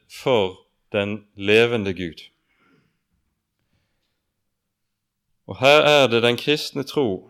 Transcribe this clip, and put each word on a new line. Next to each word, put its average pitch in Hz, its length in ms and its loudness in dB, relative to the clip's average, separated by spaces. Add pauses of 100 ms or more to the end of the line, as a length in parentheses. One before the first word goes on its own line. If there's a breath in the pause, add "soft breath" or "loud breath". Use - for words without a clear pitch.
for 104 540 -2 (340)
den 104 280 -6 (120)
levende 104 560 0
Gud. 85 300 -12 (3250)
Og 95 100 -14
her 143 240 4
er 143 240 4
det 113 160 0
den 120 160 0
kristne 147 480 -6
tro 104 420 -4